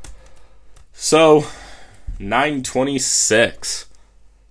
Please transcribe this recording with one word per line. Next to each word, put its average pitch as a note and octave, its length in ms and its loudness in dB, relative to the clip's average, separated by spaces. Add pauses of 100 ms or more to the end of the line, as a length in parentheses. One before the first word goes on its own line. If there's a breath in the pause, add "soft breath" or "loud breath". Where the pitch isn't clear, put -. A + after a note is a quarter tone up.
(1000 soft breath)
So, D#3 460 6 (720 loud breath)
nine B2+ 460 -2
twenty-six, - 1200 -2 (640)